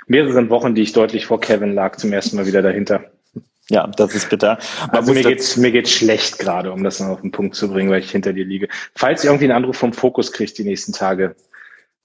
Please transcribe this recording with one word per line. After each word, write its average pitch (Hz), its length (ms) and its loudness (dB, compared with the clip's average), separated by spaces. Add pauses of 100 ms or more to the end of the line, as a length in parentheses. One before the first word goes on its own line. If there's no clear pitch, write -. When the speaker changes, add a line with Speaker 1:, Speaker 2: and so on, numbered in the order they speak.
Speaker 1:
mehreren 127 420 2
Wochen, 120 260 2
die 107 60 2
ich 107 140 0
deutlich 110 320 2
vor 113 140 -2
Kevin 104 340 0
lag, 98 220 -2
zum 107 140 -4
ersten 101 260 -2
Mal 98 100 -2
wieder 95 160 2
dahinter. 98 420 0 (640)
Speaker 2:
Ja, - 180 2
das 104 280 0
ist - 160 -4
bitter. 110 280 2 (220)
Man 135 100 -8
Speaker 1:
Also 117 220 2
Speaker 2:
muss 135 40 6
Speaker 1:
mir 131 60 4
Speaker 2:
das 120 60 4
Speaker 1:
geht's, 131 300 0
mir 123 140 4
geht's 117 180 2
schlecht - 480 0
gerade, 92 340 -4
um 95 100 -6
das 95 180 -4
noch 98 80 -6
auf 92 120 -6
den 95 120 -8
Punkt 98 220 -4
zu 101 160 -4
bringen, 95 200 0
weil 95 100 2
ich - 100 -10
hinter 98 220 -2
dir 95 140 -4
liege. 95 220 -6 (260)
Falls - 280 0
ihr 143 80 4
irgendwie 143 140 4
einen 127 180 4
Anruf 127 140 -2
vom 120 160 0
Fokus - 400 0
kriegt - 240 -6
die 104 80 -6
nächsten 101 300 -6
Tage, 95 420 -2 (680)